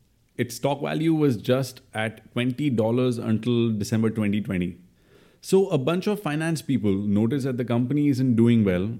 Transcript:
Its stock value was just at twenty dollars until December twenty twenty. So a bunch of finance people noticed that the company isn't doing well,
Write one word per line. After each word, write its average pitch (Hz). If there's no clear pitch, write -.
Its -
stock 139
value 156
was 147
just 127
at 110
twenty 127
dollars 117
until 113
December 110
twenty 104
twenty. 90
So 190
a 156
bunch 165
of 208
finance 156
people 104
noticed 107
that 127
the 123
company 127
isn't 127
doing 117
well, 95